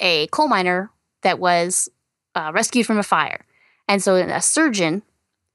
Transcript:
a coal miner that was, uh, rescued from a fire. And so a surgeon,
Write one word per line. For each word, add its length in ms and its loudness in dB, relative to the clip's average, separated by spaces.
a 260 2
coal 220 0
miner 420 0
that 180 0
was, 480 0
uh, 180 -6
rescued 340 0
from 100 0
a 60 0
fire. 420 -2
And 160 0
so 120 4
a 260 0
surgeon, 640 0